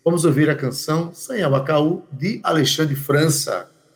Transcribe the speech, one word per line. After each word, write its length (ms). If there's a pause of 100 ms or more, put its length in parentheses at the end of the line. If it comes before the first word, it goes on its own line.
vamos 200
ouvir 260
a 40
canção 600
Sanhauá 440
Acaú, 540
de 300
Alexandre 540
França, 760 (260)